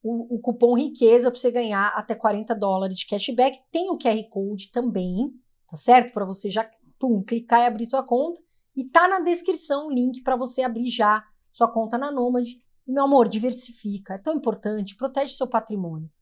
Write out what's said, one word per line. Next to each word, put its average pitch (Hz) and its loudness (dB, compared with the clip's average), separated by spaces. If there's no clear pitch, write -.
o, 233 -4
o 214 -4
cupom 240 4
Riqueza 240 4
pra 247 -10
você 247 0
ganhar 214 -2
até 214 -4
quarenta 220 -2
dólares 190 -2
de - -8
cashback. 247 0
Tem 359 -2
o 285 -4
Q 254 -4
R 220 -2
Code 196 -8
também, 202 -4
tá 165 -16
certo? 240 6
Pra 202 -4
você 190 -8
já, 220 -4
pum, 226 0
clicar 233 2
e 240 4
abrir 233 -2
tua 262 -2
conta. 294 -2
E 262 -6
tá 330 4
na 381 2
descrição 320 -2
o 302 -6
link 247 -2
pra 254 0
você 254 -4
abrir 240 -4
já 214 2
sua 233 0
conta 226 -2
na 285 -4
Nomad. 247 0
E, 262 -8
meu 277 2
amor, 262 6
diversifica. 208 -6
É - -10
tão 311 -4
importante. 208 -4
Protege 269 -4
seu 254 -4
patrimônio. 180 -6